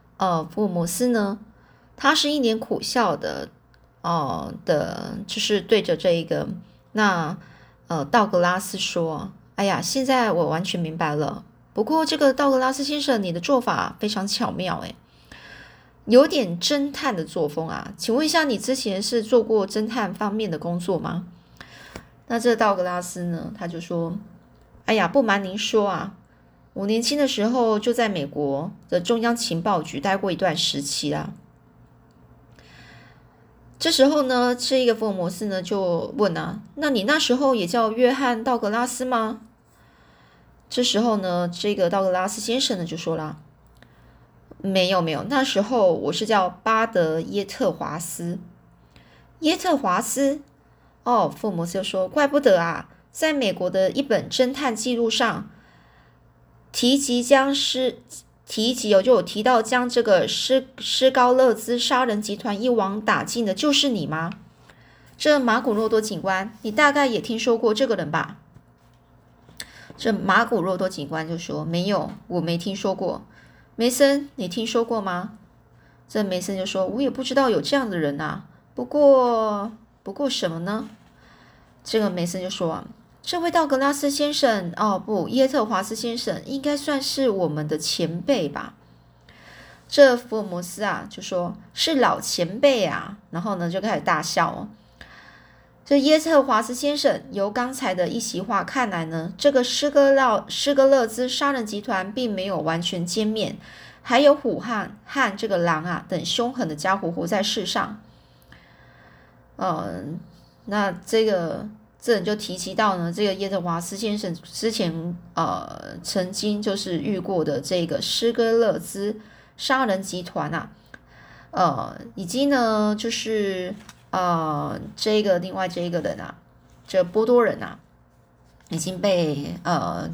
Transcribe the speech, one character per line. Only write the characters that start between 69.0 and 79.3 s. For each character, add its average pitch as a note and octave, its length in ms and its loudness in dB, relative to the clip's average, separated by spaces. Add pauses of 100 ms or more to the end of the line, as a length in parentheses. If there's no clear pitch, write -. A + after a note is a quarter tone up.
这 - 160 0
马 G3 320 2
古 A3+ 160 0
洛 F#3 160 0
多 F#3 120 -2
警 C#3+ 200 -8
官 D#3+ 200 -6
就 E3+ 100 -6
说 D3+ 260 -6
：“没 E3+ 200 -2
有， F#3+ 260 -2 (160)
我 F3+ 140 -2
没 E3+ 180 -2
听 F#3+ 160 -6
说 F#3+ 180 -2
过。 F#3 300 -6 (540)
”“梅 A#3 120 2
森， C#4 460 4
你 F#3 140 -6
听 A3 180 -4
说 A#3 180 0
过 A#3 160 -2
吗？” F#3 380 -6 (720)
这 G#3+ 160 -2
梅 F#3 160 -2
森 F#3+ 160 -4
就 F#3+ 100 -4
说 F#3+ 240 -2
：“我 A3 100 -4
也 C#4 80 0
不 C4 140 -4
知 B3+ 100 -6
道 C4 160 4
有 F3+ 120 2
这 G#3 160 0
样 B3+ 120 0
的 F#3 80 -4
人 D3 240 -2
啊， D3+ 260 -8 (280)
不 B3 100 -6
过， A#3 840 4 (320)